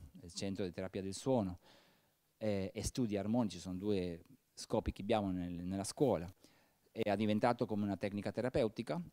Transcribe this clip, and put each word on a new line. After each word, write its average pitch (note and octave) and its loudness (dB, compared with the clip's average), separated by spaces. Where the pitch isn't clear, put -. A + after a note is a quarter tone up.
il E2+ -14
Centro G2 -2
di F2+ -2
Terapia F#2+ -4
del F#2+ -4
Suono, G#2+ 2
eh, G2+ 0
e G#2 -6
Studi G#2+ 0
Armonici, G2+ 0
sono F#2 -6
due F#2 0
scopi - -2
che - -6
abbiamo G#2 2
nel, F2+ -2
nella F#2 -4
scuola. F#2 2
È G#2+ 2
diventato G#2+ 4
come G#2 0
una G2 0
tecnica G2+ -2
terapeutica A#2+ 0